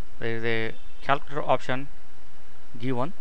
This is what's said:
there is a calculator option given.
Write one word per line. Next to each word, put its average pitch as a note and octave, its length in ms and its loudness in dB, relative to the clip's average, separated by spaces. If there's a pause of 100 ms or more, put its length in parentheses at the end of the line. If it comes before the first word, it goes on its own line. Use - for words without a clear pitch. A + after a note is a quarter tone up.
(180)
there A#2 180 0
is A2+ 80 -2
a A2+ 300 0 (280)
calculator C#3 440 0
option C#3 420 0 (880)
given. A#2+ 420 0